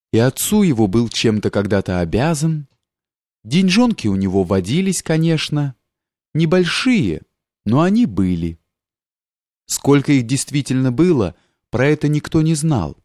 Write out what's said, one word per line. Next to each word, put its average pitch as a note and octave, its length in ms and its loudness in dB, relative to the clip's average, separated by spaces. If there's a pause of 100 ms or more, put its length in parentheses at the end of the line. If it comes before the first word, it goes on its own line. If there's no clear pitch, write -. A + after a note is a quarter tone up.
(160)
и - 20 4
отцу C3+ 440 2
его A#2 240 2
был A2+ 240 0
чем-то G#2+ 400 -2
когда-то G2 500 -2
обязан. C#3+ 680 -2 (760)
Деньжонки F#3 640 2
у G2 80 0
него F#2+ 280 0
водились, A2 580 -2
конечно, D#3 720 -2 (580)
небольшие, E3+ 880 0 (460)
но B2 160 2
они G#3 240 2
были. F2 520 -2 (1080)
Сколько C#3+ 460 0
их B2+ 140 2
действительно C3 640 -2
было, B2 440 0 (360)
про A#2+ 160 0
это D3 220 0
никто D3+ 320 -2
не D#3+ 140 2
знал. C#3 500 -2